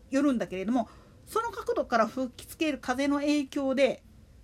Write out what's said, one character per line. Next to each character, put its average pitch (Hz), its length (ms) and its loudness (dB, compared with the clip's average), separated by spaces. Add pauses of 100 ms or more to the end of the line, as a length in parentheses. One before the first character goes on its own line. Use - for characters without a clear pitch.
よ 277 140 2
る 285 100 4
ん 226 60 -2
だ 180 80 -4
け 185 80 -8
れ 185 100 -6
ど 214 60 0
も、 247 180 0 (380)
そ 427 140 0
の 453 100 -4
角 466 240 -4
度 294 100 0
か 233 140 2
ら 220 80 4
吹 254 280 -4
き - 120 -18
つ - 100 -14
け 311 140 0
る 262 80 -6
風 262 280 -2
の 285 120 2
影 294 260 2
響 269 300 -2
で、 262 280 2 (400)